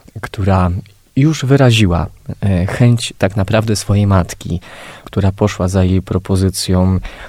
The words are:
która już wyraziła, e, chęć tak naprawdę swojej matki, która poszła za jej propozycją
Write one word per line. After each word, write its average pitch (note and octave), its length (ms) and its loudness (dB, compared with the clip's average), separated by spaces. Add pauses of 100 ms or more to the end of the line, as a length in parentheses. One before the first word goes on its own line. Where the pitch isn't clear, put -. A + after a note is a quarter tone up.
(220)
która F#2 500 0 (480)
już D3 260 0
wyraziła, A2+ 600 4 (340)
e, F#2+ 240 0
chęć A#2 520 0
tak F#2+ 180 -2
naprawdę G#2+ 400 0
swojej G2+ 320 0
matki, F2+ 520 -2 (460)
która F#2+ 260 -2
poszła G2 360 -2
za F#2 160 0
jej F#2 180 2
propozycją F#2 960 0 (300)